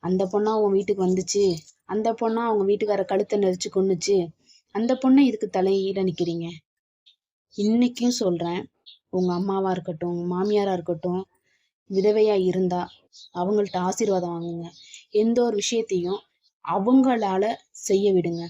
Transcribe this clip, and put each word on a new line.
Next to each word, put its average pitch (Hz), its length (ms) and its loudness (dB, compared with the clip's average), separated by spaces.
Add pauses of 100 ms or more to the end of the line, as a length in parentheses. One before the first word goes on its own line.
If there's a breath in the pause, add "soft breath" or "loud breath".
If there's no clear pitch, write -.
அந்த 185 240 0
பொண்ணா 208 300 0
உன் 208 180 2
வீட்டுக்கு 196 340 0
வந்துச்சு, 185 380 0 (400)
அந்த 214 280 -2
பொண்ணா 226 320 -2
அவங்க 214 200 0
வீட்டுக்கார 202 400 0
கழுத்தை 208 340 -2
நெரிச்சு 190 360 0
கொன்னுச்சு, 190 420 0 (580 soft breath)
அந்த 233 200 0
பொண்ணை 262 240 4
இதுக்கு 233 340 2
தலையிட 196 500 0
நிக்கிறீங்க? 170 440 -2 (1080)
இன்னைக்கும் 240 640 0
சொல்றேன், 175 440 -2 (480)
உங்க 185 220 0
அம்மாவா 190 380 -2
இருக்கட்டும், 175 400 -6
உங்க 175 160 -4
மாமியாரா 202 460 0
இருக்கட்டும், 180 500 -4 (680)
விதவையா 208 540 2
இருந்தா 180 460 0 (440)
அவங்கள்ட்ட 196 420 -2
ஆசீர்வாதம் 185 560 -2
வாங்குங்க. 170 360 -8 (420 loud breath)
எந்த 226 320 2
ஒரு 233 120 0
விஷயத்தையும் 196 680 -2 (440)
அவங்களால 214 880 2 (160)
செய்ய 196 420 0
விடுங்க 170 380 0